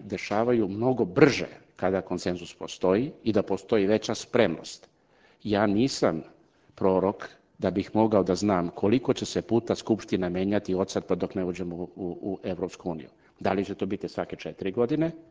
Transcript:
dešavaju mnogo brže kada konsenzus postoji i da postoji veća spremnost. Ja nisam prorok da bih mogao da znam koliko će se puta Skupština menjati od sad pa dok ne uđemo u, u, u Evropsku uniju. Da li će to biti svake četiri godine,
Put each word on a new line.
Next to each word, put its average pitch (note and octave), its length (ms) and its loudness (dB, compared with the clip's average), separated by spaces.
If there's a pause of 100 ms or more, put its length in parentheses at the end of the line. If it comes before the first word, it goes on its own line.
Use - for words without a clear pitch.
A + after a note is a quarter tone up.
dešavaju G#2+ 640 0
mnogo A#2 380 0
brže F#2 420 4 (280)
kada F#2+ 260 0
konsenzus F2 520 -6
postoji G2 580 0 (120)
i A2 100 0
da G2 100 4
postoji G2 420 0
veća G#2+ 300 2
spremnost. - 760 0 (540)
Ja G#2 240 2
nisam G2+ 560 2 (520)
prorok F#2+ 540 2 (300)
da F#2+ 120 0
bih F#2+ 240 -2
mogao A2 280 4
da F#2 120 0
znam F2+ 340 0
koliko - 440 2
će - 120 -8
se - 160 -4
puta A2 340 0
Skupština G2 540 -2
menjati F#2+ 460 0
od F#2+ 140 0
sad - 160 -4
pa F#2+ 100 0
dok F2+ 200 -4
ne F#2 100 -2
uđemo F2+ 300 -6
u, F2 200 -8
u, F2+ 260 -8
u F#2+ 220 -6
Evropsku F2+ 460 -6
uniju. D#2 200 -8 (300)
Da G2 140 0
li G2 120 0
će F#2+ 100 -6
to G2+ 100 -4
biti F#2+ 220 -4
svake F2 280 -6
četiri F2+ 360 -8
godine, D3+ 400 0 (180)